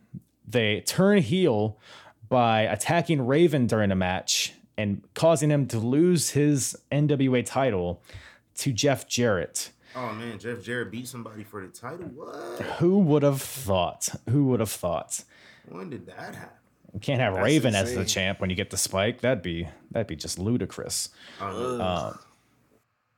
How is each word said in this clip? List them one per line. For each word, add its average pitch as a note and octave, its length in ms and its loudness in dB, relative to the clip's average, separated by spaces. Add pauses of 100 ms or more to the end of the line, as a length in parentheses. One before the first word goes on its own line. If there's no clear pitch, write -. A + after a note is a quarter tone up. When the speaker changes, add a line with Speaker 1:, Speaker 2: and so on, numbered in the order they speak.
(480)
Speaker 1:
they G#2+ 340 2
turn G3 380 4
heel A2+ 580 2 (500)
by A2+ 340 4
attacking D#3 680 0
Raven C#3+ 400 4
during G#2+ 240 2
a F#2+ 40 2
match - 560 -2 (280)
and G#2 240 -4 (100)
causing D3+ 380 4
him C#3+ 160 4
to A#2 100 -4
lose D3 540 2
his C#3+ 440 2 (160)
N D3 160 2
W C3+ 280 4
A B2 80 2
title G2 580 0 (540)
to C#3 180 -2
Jeff C3 340 0
Jarrett. G#2 640 -2 (240)
Speaker 2:
Oh, B2 180 -6
man, A2 260 -10
Jeff A2+ 240 -10
Jarrett A#2 280 -6
beat B2 160 -10
somebody A2+ 360 -12
for G#2 180 -12
the F#2 60 -14
title? D#3 400 -12
What? - 540 -14 (180)
Speaker 1:
Who F3+ 200 6
would D3+ 240 6
have C#3 180 2
thought? F#2+ 680 -4 (200)
Who C#3 180 4
would B2 120 2
have G#2+ 120 -2
thought? - 520 -6 (460)
Speaker 2:
When F#3 220 -12
did - 160 -14
that - 280 -16
happen? - 140 -16 (440)
Speaker 1:
You G#2 60 -8
can't C3 220 -2
have G2+ 140 2
Speaker 3:
That's F#2 100 0
Speaker 1:
Raven B2+ 300 4
as G2 180 0
the A#2+ 80 -2
Speaker 3:
insane. G2 220 0
Speaker 1:
champ F#2+ 180 -2
when F#2+ 80 -2
you F2+ 60 -2
get G2 160 -4
the F#2+ 60 -6
Spike. G2 440 -2
That'd A#2 220 0
be, E2+ 240 -4 (240)
that'd A2+ 160 -4
be F2+ 80 -8
just - 240 -10
ludicrous. - 680 -4 (300)
Speaker 2:
Oh, G2 120 -8
no. B2 320 -6
Speaker 3:
Ugh. E2+ 300 -2
Speaker 1:
Um, - 60 -18 (1000)